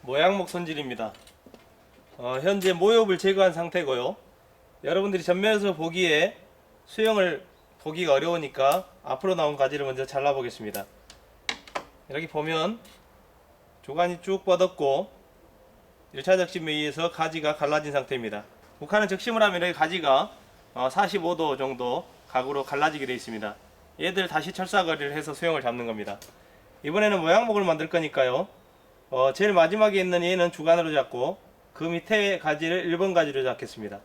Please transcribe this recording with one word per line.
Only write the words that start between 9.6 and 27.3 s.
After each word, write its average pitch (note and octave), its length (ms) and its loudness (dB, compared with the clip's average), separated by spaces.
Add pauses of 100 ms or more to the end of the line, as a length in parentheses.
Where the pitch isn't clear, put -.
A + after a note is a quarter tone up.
먼저 C3 200 -4
잘라보겠습니다. B2+ 800 -4 (1200)
이렇게 D3 220 -8
보면 D#3+ 500 -2 (1040)
조간이 F3 400 -2
쭉 F#3+ 240 -4
뻗었고 F3+ 680 2 (1000)
일 C3+ 100 -10
차 F#3 140 6
적심에 E3+ 340 -2
의해서 D3+ 400 -2
가지가 D#3 460 -2
갈라진 D3+ 340 -2
상태입니다. A#2+ 540 -4 (340)
북한은 G#3 300 0
적심을 A3 340 0
하면 G3 140 2
이렇게 F3 160 -2
가지가, D#3+ 580 2 (420)
어, B2+ 160 -2
사십오 F3 460 0
도 D3+ 220 -2
정도 C3 480 -4 (240)
각으로 C3+ 340 -2
갈라지게 C#3+ 440 -2
되어 B2+ 100 -4
있습니다. A2 380 -8 (440)
얘들 F3+ 300 -2
다시 D#3 240 -4
철사거리를 E3 580 -2
해서 D3 220 -6
수영을 D#3+ 280 -2
잡는 A#2+ 240 -4
겁니다. G#2 320 -8 (680)
이번에는 G3 360 2
모양목을 G3+ 460 4